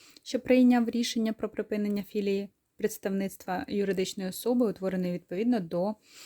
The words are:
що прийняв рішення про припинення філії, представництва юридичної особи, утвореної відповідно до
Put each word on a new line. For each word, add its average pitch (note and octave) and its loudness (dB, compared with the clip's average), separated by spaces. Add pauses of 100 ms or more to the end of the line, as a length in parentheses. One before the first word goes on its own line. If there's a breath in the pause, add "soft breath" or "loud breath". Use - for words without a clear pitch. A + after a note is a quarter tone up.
(220 loud breath)
що - -4
прийняв B3 6
рішення A3+ -2
про A3 -6
припинення G#3 -2
філії, G3 -2 (280)
представництва G3 -4
юридичної F#3+ -2
особи, B3 2
утвореної F#3 -2
відповідно G#3 0
до F3 -2 (320 loud breath)